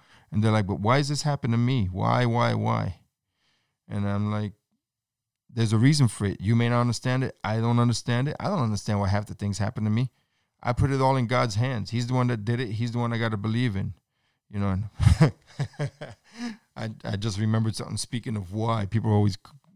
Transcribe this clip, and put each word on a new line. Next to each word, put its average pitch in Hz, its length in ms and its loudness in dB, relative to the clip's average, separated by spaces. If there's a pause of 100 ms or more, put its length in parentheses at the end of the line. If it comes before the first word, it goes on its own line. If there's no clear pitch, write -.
(320)
and 107 120 0
they're 110 80 4
like, 107 160 2
"But 92 140 -2
why 117 160 4
does 143 100 0
this 143 140 -4
happen 143 300 -2
to 117 60 2
me? 120 280 2
Why, 110 400 0
why, 117 300 0
why?" 110 440 -2 (880)
And 101 180 -4
I'm 101 260 -2
like, 104 200 -4 (960)
"There's 117 220 0
a 113 60 4
reason 135 320 6
for - 160 -4
it. - 160 -2
You 113 160 2
may 117 100 2
not 120 140 2
understand 127 420 0
it. - 180 -6
I 110 200 -2
don't 120 180 2
understand 120 480 0
it. - 100 -6
I 127 120 -4
don't 196 100 0
understand 107 400 0
why 98 80 0
half 101 200 0
the - 60 -10
things 101 260 -4
happen 107 260 -2
to 107 40 2
me. 117 220 0 (500)
I 123 120 -2
put 135 180 2
it 139 80 0
all 135 160 4
in 123 120 0
God's 123 280 0
hands. 117 360 -2
He's 120 160 -2
the 123 60 -2
one 127 140 2
that 117 160 -2
did 117 160 0
it. 120 120 -4
He's 113 200 -4
the 117 60 -4
one 120 160 -2
I 117 40 -2
gotta 110 200 -2
believe 110 400 0
in." 98 160 -4 (560)
You 104 100 -8
know, 101 100 0 (500)
and 156 120 6 (480)
<laughs> 147 100 -4 (840)
I, 113 140 -8 (160)
I 110 100 -4
just 101 240 -4
remembered 110 380 0
something. - 180 -8
Speaking 117 400 -6
of 95 160 -8
why, 110 360 -2
people 110 220 0
are 107 60 4
always 104 200 4
c-, - 180 -20 (220)